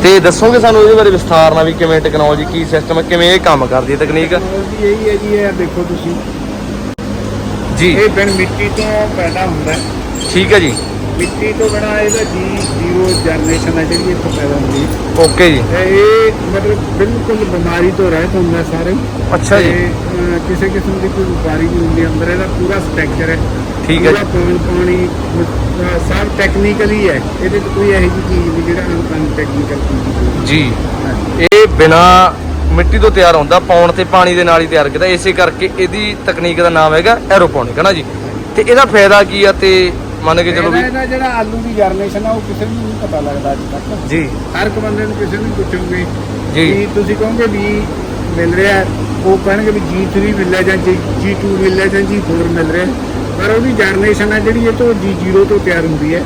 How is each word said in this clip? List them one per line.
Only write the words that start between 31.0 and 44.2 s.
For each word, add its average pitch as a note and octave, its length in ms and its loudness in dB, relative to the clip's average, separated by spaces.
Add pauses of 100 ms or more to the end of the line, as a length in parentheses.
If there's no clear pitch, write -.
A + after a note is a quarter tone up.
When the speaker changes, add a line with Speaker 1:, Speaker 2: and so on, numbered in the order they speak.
Speaker 2:
ਹਾਂਜੀ। B2+ 480 -2
Speaker 1:
ਇਹ G#3+ 140 6
ਬਿਨਾਂ F3 760 4 (300)
ਮਿੱਟੀ E3+ 260 2
ਤੋਂ G#3 120 6
ਤਿਆਰ F3 240 6
ਹੁੰਦਾ, D#3 240 4
ਪਾਉਣ F3 320 4
ਤੇ F3+ 120 -2
ਪਾਣੀ F3+ 320 4
ਦੇ F3 80 2
ਨਾਲ E3 180 4
ਹੀ E3 60 -2
ਤਿਆਰ D3 220 2
ਕੀਤਾ। D3+ 160 0
ਇਸੇ F#3 260 0
ਕਰਕੇ F3+ 380 0 (100)
ਇਹਦੀ G3+ 360 -2 (100)
ਤਕਨੀਕ E3+ 360 -2
ਦਾ F3 80 4
ਨਾਮ D#3 240 4
ਹੈਗਾ F3+ 260 4 (120)
ਐਰੋਪੋਨਿਕ, C#3+ 460 2
ਹੈ D#3 60 0
ਨਾ F#3+ 100 4
ਜੀ? D#3 100 -4 (520)
ਤੇ G#3+ 120 2
ਇਹਦਾ B3+ 180 6
ਫਾਇਦਾ G3+ 380 6
ਕੀ G3 200 0
ਆ? G3 80 6
ਤੇ F#3 400 2 (320)
ਮੰਨ D#3+ 200 2
ਕੇ F3 80 0
ਚਲੋ E3+ 180 0
ਵੀ E3 80 0
Speaker 2:
ਇਹਦਾ, B3 100 0
ਇਹਦਾ C4 180 -4
ਜਿਹੜਾ C4 200 -4
ਆਲੂ A3+ 420 -4
ਦੀ A3+ 60 -6
ਜਨਰੇਸ਼ਨ G3+ 520 -2
ਆ, A3 60 0
ਉਹ A3 100 -2
ਕਿਸੇ G#3 240 -6
ਨੂੰ A3 100 -4
ਨਹੀਂ A3 320 -6
ਪਤਾ E3+ 120 -4
ਲੱਗਦਾ C#3+ 320 -4
ਅੱਜ C#3 80 -4 (120)
ਤੱਕ। C#3+ 380 -6
Speaker 1:
ਜੀ। D3+ 200 -2 (320)